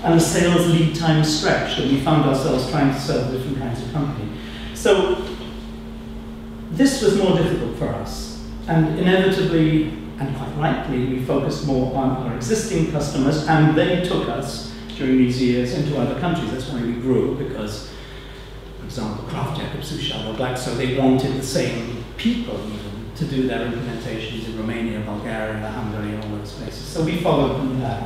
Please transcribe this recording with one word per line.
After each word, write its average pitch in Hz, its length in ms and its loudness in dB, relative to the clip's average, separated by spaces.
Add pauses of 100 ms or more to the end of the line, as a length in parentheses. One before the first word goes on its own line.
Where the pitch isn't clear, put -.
and 165 160 8
the 160 40 6
sales 175 440 4
lead 160 260 4
time 156 300 4
stretched, - 540 2
and 127 120 2
we 139 100 4
found 147 280 4
ourselves 131 420 2
trying 139 220 4
to - 80 -4
serve 123 320 -2
different 131 260 -4
kinds 120 240 -4
of - 100 -6
company. 110 360 -4 (460)
So 190 500 4 (1500)
this 269 300 4
was 202 140 6
more 180 200 6
difficult 117 400 0
for 120 120 -2
us, - 560 -8 (240)
and 160 300 4
inevitably, 170 920 4 (260)
and 139 180 -2
quite 139 220 -6
rightly, 131 480 0
we 127 180 -2
focused - 420 0
more 127 300 2
on 131 140 2 (160)
our 117 80 -2
existing - 580 0
customers, 147 560 2
and 156 260 6
they 180 280 4
took - 260 0
us - 440 -6 (260)
during 131 180 2
these 127 240 4
years 123 320 2
into 147 260 0
other - 220 -2
countries. 165 320 0
That's 127 160 -4
why 127 140 -4
we 117 100 -2
grew, 123 440 2
because - 520 -6 (1000)
example, 110 380 -6
Kraft - 280 -6
Jacobs, - 360 -8
Suchard, - 340 -6
or 110 80 -6
Glaxo, 123 420 -4
they 127 220 0
wanted 131 380 4
the - 80 -4
same 117 600 -2 (120)
people 226 420 0 (160)
even 104 400 -10
to 160 100 -4
do 131 220 0
their 117 220 0
implementations 113 800 -6
in 110 100 -6
Romania, 113 480 -2
Bulgaria, 110 640 -4
Hungary, 107 480 -6
all 107 200 -6
those 104 180 -10
places. - 280 -10
So 160 220 -2
we 175 140 0
followed 139 400 2
them 127 200 -2
there. 113 280 -2